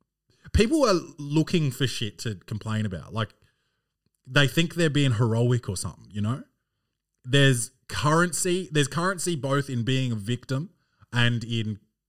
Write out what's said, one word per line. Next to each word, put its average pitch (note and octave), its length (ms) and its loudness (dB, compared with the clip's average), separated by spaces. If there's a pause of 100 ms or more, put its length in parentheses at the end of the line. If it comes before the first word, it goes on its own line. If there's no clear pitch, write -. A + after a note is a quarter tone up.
(540)
people B3+ 320 4
are F#3+ 120 4 (200)
looking D3+ 520 0
for C3 160 -2
shit - 340 -6
to G#2+ 160 -6 (100)
complain G#2+ 400 -4
about. F2 260 -10
Like, A2 220 -4 (920)
they C#3 200 4
think E3+ 300 0
they're E3 120 2
being C#3 260 2
heroic A#2 540 2
or F#2 80 -4
something, A2+ 340 -10
you G2+ 120 -6
know? A#2 200 -2 (800)
There's C3+ 480 4 (200)
currency, E3+ 840 0
there's C#3+ 160 2
currency F3 480 -4
both C#3 320 -2
in A#2+ 140 -2
being B2+ 280 0
a A2+ 60 -2
victim B2 540 -4 (420)
and A#2+ 320 2
in, A2 360 -6 (280)